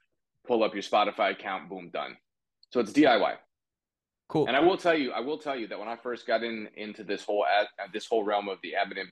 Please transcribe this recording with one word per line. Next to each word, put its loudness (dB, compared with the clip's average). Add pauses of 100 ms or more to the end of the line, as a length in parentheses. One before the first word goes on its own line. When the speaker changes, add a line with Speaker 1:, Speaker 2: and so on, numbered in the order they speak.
(480)
Speaker 1:
pull 4
up 2
your -4
Spotify 2
account, -8
boom, -12
done. -8 (540)
So 0
it's -2
D 6
I 6
Y. 2 (920)
Speaker 2:
Cool. 2
Speaker 1:
And 0
I 6
will 6
tell 2
you, -2
I -4
will -4
tell -6
you -8
that -8
when -8
I -6
first -8
got 0
in, -6
into -12
this -4
whole 0
ad, 4 (100)
uh, -8
this -6
whole 0
realm 0
of -6
the -10
Admin -2
M -8